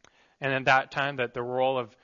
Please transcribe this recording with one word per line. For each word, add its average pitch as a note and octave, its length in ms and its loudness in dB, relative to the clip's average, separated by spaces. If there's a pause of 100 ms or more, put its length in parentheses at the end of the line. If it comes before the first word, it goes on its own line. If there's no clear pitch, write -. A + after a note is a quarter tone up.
(420)
and C3+ 120 -2
at C3 120 -2
that C3+ 260 4
time C#3 260 -4
that A#2+ 160 -4
the B2 100 -6
role B2+ 340 0
of A#2 260 -6